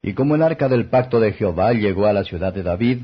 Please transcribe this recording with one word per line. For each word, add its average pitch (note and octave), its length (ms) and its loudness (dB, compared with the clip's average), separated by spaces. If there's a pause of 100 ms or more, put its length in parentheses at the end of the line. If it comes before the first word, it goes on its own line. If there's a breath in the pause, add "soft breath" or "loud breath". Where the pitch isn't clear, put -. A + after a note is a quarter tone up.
Y G2+ 100 -4
como C#3+ 220 0
el D#3+ 80 2
arca D3+ 260 0
del B2 200 2
pacto B2 300 2
de G#2+ 140 2
Jehová G2 400 0
llegó G#2 320 0
a G#2+ 80 4
la G2 100 0
ciudad F#2 300 -6
de G2 80 -8
David A#2 420 -2